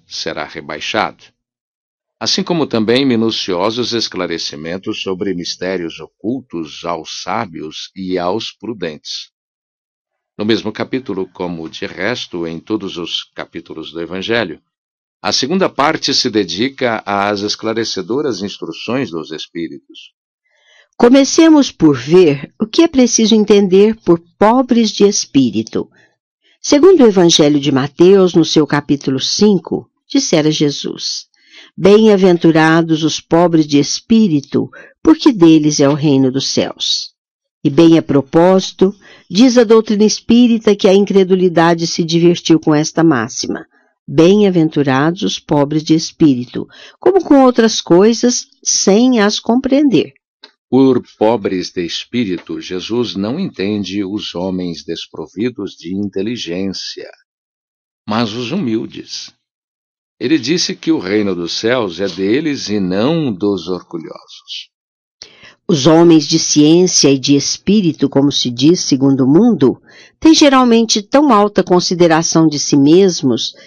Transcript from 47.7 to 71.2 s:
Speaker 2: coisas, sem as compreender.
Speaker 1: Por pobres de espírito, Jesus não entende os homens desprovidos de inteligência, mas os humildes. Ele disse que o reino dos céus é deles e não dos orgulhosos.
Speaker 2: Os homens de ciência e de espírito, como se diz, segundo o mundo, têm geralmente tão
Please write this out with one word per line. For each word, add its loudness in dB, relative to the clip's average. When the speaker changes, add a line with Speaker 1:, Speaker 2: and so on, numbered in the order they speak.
Speaker 2:
coisas, 2
sem 2
as 0
compreender. 0
Speaker 1:
Por 2
pobres -2
de -6
espírito, -6
Jesus -6
não -6
entende -6
os -8
homens -6
desprovidos -10
de -14
inteligência, -8
mas -4
os -10
humildes. -8
Ele -2
disse -4
que -2
o -2
reino -2
dos -8
céus -4
é -4
deles -4
e -2
não -2
dos -4
orgulhosos. -14
Speaker 2:
Os 0
homens 6
de 0
ciência 2
e 0
de 0
espírito, -2
como 0
se -4
diz, 2
segundo 0
o 2
mundo, 2
têm 4
geralmente 4
tão 2